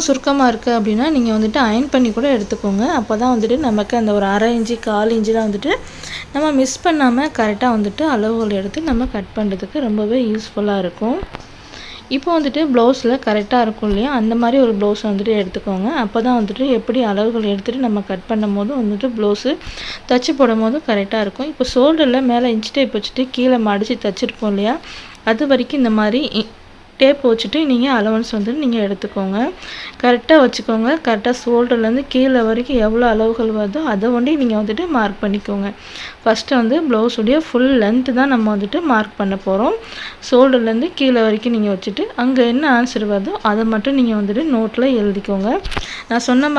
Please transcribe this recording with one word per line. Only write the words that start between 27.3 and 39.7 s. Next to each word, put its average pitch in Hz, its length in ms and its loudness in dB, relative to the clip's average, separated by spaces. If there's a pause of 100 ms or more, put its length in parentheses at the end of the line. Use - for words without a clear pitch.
நீங்க 247 180 2 (100)
அலவன்ஸ் 220 380 0
வந்து 214 260 -2
நீங்க 240 240 0
எடுத்துக்கோங்க. 196 520 -4 (640)
கரெக்டா 247 400 4
வச்சுக்கோங்க. 226 480 0 (160)
கரெக்டா 226 260 0 (100)
ஷோல்டர்லேருந்து 240 640 0 (100)
கீழே 254 340 2
வரைக்கும் 240 400 0
எவ்வளோ 233 240 2
அளவுகள் 220 480 0
வருதோ 208 220 -2 (100)
அதை 202 160 0 (100)
ஒண்டி 247 140 2 (100)
நீங்க 233 200 0
வந்துட்டு 220 240 -4 (100)
மார்க் 208 260 -2
பண்ணிக்கோங்க. 202 480 -4 (540)
ஃபஸ்ட்டு 233 360 0
வந்து 226 160 2 (140)
பிளவுஸுடைய 233 560 2
ஃபுல் 254 260 2 (120)
லென்த் 247 360 2
தான் 277 160 2
நம்ம 220 100 2 (100)
வந்துட்டு 208 260 -2 (100)
மார்க் 214 300 0
பண்ண 196 160 -2 (100)
போறோம். 233 300 0 (540)